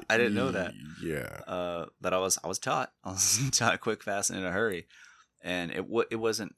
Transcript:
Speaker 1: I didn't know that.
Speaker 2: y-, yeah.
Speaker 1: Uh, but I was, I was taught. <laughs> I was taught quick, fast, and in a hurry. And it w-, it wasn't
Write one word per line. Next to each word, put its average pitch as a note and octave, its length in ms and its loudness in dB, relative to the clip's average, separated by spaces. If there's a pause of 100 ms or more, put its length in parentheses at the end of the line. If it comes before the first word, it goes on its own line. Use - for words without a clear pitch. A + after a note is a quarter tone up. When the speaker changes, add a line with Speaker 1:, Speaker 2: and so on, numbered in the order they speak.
Speaker 1:
I A2 80 4
didn't A2+ 180 4
know B2 180 2
that. F2+ 200 -2
Speaker 2:
y-, D2 300 -12
yeah. C2+ 440 -4
Speaker 1:
Uh, F2 400 -4 (140)
but F2+ 140 2
I F#2 40 4
was, F#2 240 2
I - 60 -4
was G2+ 100 -2
taught. C3+ 400 -2
<laughs> - 60 -20
I F#2+ 60 -6
was B2 420 2
taught G#2 300 4
quick, A2 200 0
fast, G2+ 280 0
and F#2 80 -4
in F#2 80 -2
a F2+ 60 0
hurry. F#2+ 340 0 (580)
And F2 280 -2
it - 60 -4
w-, A2 300 0
it A2+ 80 -4
wasn't A2 420 -2